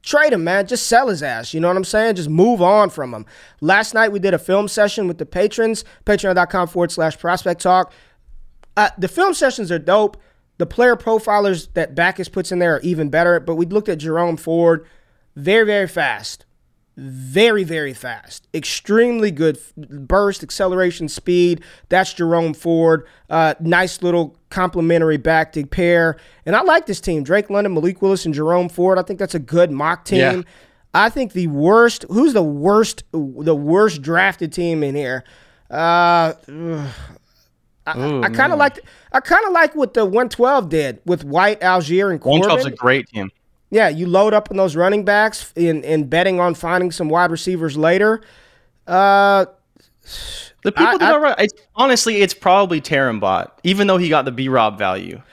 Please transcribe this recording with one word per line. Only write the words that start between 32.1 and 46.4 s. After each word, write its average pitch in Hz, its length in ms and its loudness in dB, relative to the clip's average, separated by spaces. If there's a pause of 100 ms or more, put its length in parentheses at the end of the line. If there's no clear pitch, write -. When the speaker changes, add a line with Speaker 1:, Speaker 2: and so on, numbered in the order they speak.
Speaker 1:
the 214 100 2
worst, 170 680 0
the 151 420 -2
worst 160 460 2
drafted 170 540 -2
team 170 280 -2
in 139 120 -4
here? 131 280 -6 (480)
Uh, 170 600 2 (160)
ugh. 156 400 -8 (1000)
I, 160 120 -6
Speaker 2:
Ooh, 143 200 -4
Speaker 1:
I 170 100 -2
kinda 240 180 0
Speaker 2:
man. 330 100 -2
Speaker 1:
like, 285 220 0 (320)
I - 80 2
kinda 403 300 2
like 330 260 2
what 277 180 -2
the 220 100 2
one 220 240 0
twelve 240 420 0
did 143 360 -2
with 175 160 -2
White, 185 400 0
Algier, 185 480 0
and 165 100 -6
Corbin. 143 200 2
Speaker 2:
One 196 80 2
twelve's 143 180 2
a 135 60 -6
great 123 380 0
team. 98 200 -8 (400)
Speaker 1:
Yeah, 208 180 2
you 160 200 -4
load 196 260 2
up 208 160 0
on 196 60 -6
those 190 180 0
running 190 300 0
backs 208 500 0
in, 160 300 -2
in 151 240 -2
betting 180 320 0